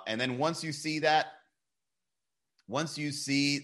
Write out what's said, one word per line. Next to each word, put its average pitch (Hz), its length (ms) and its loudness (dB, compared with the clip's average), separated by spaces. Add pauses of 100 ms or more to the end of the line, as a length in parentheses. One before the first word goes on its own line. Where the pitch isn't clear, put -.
and 110 140 -2
then 127 180 0
once 160 240 0
you 160 100 -6
see 156 280 -4
that, 156 260 4 (1400)
once 147 300 -4
you 147 140 -2
see 139 520 2